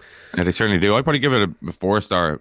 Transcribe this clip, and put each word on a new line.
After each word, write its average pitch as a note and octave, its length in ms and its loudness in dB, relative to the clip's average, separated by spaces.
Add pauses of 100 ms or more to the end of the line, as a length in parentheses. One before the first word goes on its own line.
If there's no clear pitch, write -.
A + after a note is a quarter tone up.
(380)
Yeah, F2+ 60 0
they F2 80 0
certainly G#2 280 2
do. G2+ 140 4
I'd C3 100 2
probably D3 140 0
give C3 160 0
it G2+ 160 2
a, - 180 -14
a E2+ 40 -10
four G2+ 280 -2
star. E2+ 400 -2